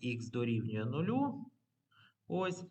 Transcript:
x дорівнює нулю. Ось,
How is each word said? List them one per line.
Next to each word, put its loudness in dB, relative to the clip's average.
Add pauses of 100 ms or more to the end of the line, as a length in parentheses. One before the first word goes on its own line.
x -2
дорівнює 2
нулю. 0 (840)
Ось, 0